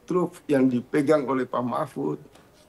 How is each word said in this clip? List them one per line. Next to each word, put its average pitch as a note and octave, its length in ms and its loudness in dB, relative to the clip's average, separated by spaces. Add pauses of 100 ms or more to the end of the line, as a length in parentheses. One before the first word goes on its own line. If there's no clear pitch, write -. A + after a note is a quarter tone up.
truf E3+ 400 -2
yang C3 240 4
dipegang C#3 560 0
oleh B2+ 240 -2
Pak A#2+ 160 -4
Mahfud, C#3+ 540 -6 (480)